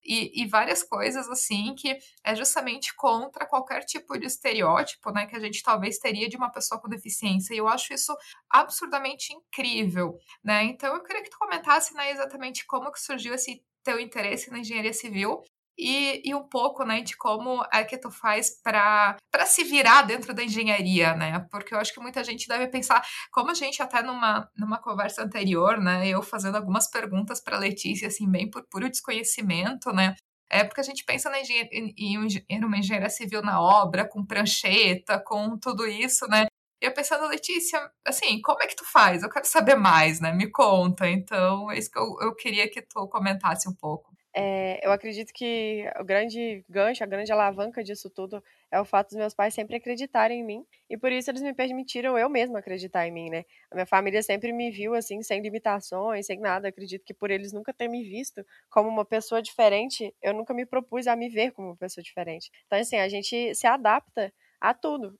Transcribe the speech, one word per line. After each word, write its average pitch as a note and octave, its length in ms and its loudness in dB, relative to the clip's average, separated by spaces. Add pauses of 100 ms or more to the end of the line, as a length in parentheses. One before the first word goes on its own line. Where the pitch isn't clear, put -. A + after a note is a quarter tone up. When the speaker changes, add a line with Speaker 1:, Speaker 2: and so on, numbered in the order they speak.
Speaker 1:
e, A3+ 380 -2
e A#3 60 -2
várias A3 340 2
coisas, A#3 460 -4
assim, A#3+ 460 -2
que C4+ 220 -4 (280)
é G#3+ 100 0
justamente B3+ 600 -2
contra B3+ 500 0
qualquer C4 380 -2
tipo C#4 340 -8
de - 80 -6
estereótipo, A3 840 0
né, G#3 140 -2
que G#3+ 100 -12
a A3+ 40 -8
gente G#3+ 220 -6
talvez G#3+ 360 0
teria A3 300 -2
de B3 80 -8
uma B3 140 -4
pessoa - 300 -6
com A3 80 -14
deficiência. G#3 680 -2
E A3 40 -4
eu A3 100 2
acho C4 260 -2
isso C#4+ 220 -2 (340)
absurdamente C#4 840 2
incrível, A3 840 -2 (240)
né? G#3 220 2
Então, C4+ 300 -4
eu F4 100 -6
queria G#4+ 180 -8
que - 80 -18
tu - 80 -20
comentasse, E4 560 2
né, C#4+ 160 -4
exatamente C4+ 560 -8
como C#4 240 -4
que - 100 -14
surgiu A#3+ 340 -6
esse B3+ 280 -6 (220)
teu A#3 160 -2
interesse A3+ 500 -6
na A#3+ 80 -10
engenharia A3 340 -4
civil G#3+ 500 -4 (380)
e, C4+ 480 0
e C#4 60 -2
um C#4+ 120 -4
pouco, C4 380 -2
né, A3+ 160 -2
de - 160 -10
como A#3+ 560 -2
é G#3+ 120 4
que A#3 120 -8
tu B3 140 -10
faz G#3+ 400 0 (120)
pra, G#3 540 4 (140)
pra E4+ 160 4
se F4 180 4
virar C#4 380 10
dentro A#3+ 320 -2
da A#3+ 100 -4
engenharia, G3+ 680 2
né? D#3+ 360 -2
Porque G#3 240 -10
eu G#3+ 40 2
acho G#3+ 160 -2
que B3 60 -16
muita B3+ 220 -8
gente A#3+ 240 -8
deve B3 220 -2
pensar, B3+ 340 0 (300)
como B3+ 180 0
a F4 40 0
gente C#4+ 280 -4
até B3 200 0
numa, A#3 540 -2
numa G#3+ 220 -4
conversa A3 440 -2
anterior, G3 580 2
né, F#3 260 2
eu F#3+ 160 0
fazendo G3 340 -4
algumas G#3 340 0
perguntas G#3+ 520 -4
pra G#3 160 -4
Letícia, G3 500 -2
assim, G3+ 220 0
bem F#3 200 2
por B3 180 -12
puro A3+ 220 -4
desconhecimento, A3+ 1000 -2
né? F#3+ 220 4 (360)
É G#3 140 6
porque - 160 -8
a C4+ 40 0
gente C4+ 200 -10
pensa C4+ 260 -2
na C#4 100 -2
engenhe-, A#3+ 320 -2
em, A3+ 240 -6
em G#3 220 -4
um G#3+ 60 -2
engen-, G3+ 240 -4
em A3 160 -2
uma G#3 120 0
engenharia G3+ 320 0
civil G#3+ 320 -6
na G3 220 2
obra, F#3+ 440 6
com G3+ 200 -8
prancheta, G3+ 920 2
com A3 400 -4
tudo A3+ 280 -4
isso, A3 400 -2
né? G#3+ 200 4 (360)
E B3 40 0
eu C4 80 0
pensando, D4 340 0
"Letícia, E4 500 -2 (280)
assim, C4 360 0
como - 200 2
é - 40 0
que - 100 -8
tu - 80 -14
faz? F#3 380 6
Eu - 80 -6
quero - 160 -2
saber C4+ 300 8
mais, D#3+ 440 8
né? D#3+ 120 0
Me G3+ 180 2
conta." F#3 580 4
Então, F#3+ 640 0
é G#3 80 -4
isso G#3+ 120 -6
que - 80 -6
eu, - 240 -2
eu A3 120 0
queria G#3 360 0
que A#3 120 -12
tu G3+ 260 -8
comentasse F#3+ 600 0
um F#3 60 -4
pouco. - 360 -8 (240)
Speaker 2:
É, F#3+ 520 -2
eu G3 60 6
acredito G#3+ 400 -4
que A3 520 -4 (140)
o F#3+ 60 -8
grande G#3+ 640 -2
gancho, G3+ 340 0
a G#3 40 -4
grande G3+ 260 -4
alavanca G#3 500 0
disso G3+ 260 -10
tudo F#3+ 340 -12 (280)
é F#3 100 2
o G3+ 40 0
fato G3+ 240 2
dos G#3 100 -12
meus G#3+ 160 -4
pais G#3 180 0
sempre A3 240 -6
acreditarem A#3+ 640 -2
em A#3 40 -8
mim, A3 200 -10 (240)
e A3+ 80 -8
por B3+ 140 0
isso B3+ 200 -2
eles C4 120 -4
me C#4+ 100 -4
permitiram B3+ 640 -2
eu A#3 140 4
mesma A#3+ 300 0
acreditar F#3 480 -4
em - 20 -6
mim, E3 180 -10
né? E3 160 -6 (260)
A - 40 -16
minha F3+ 120 -2
família G3 360 2
sempre G#3+ 300 -2
me A#3+ 180 -4
viu, G#3 240 -4
assim, A3 280 -4
sem G#3 200 -4
limitações, G3+ 840 -4
sem F#3+ 120 -6
nada. G3 300 -2
Acredito F#3+ 360 -12
que - 100 -16
por G3+ 160 -4
eles G3 220 -4
nunca G#3+ 220 -8
ter A#3+ 140 -6
me A#3+ 160 -6
visto G#3 400 -12 (260)
como G#3+ 180 6
uma A3 160 0
pessoa A3+ 380 -2
diferente, A3 800 2
eu G3 100 0
nunca A3+ 220 -4
me B3 100 -4
propus B3 440 -4
a A#3 80 4
me A#3 120 -6
ver A#3 240 0
como F#3+ 160 -12
uma F3 80 -14
pessoa F3+ 260 -10
diferente. E3+ 480 -10 (160)
Então, G3+ 120 2
assim, A#3 180 -2
a G3 120 2
gente G#3+ 460 -4
se - 120 2
adapta A3+ 640 2 (280)
a A#3 140 4
tudo. B3 460 -6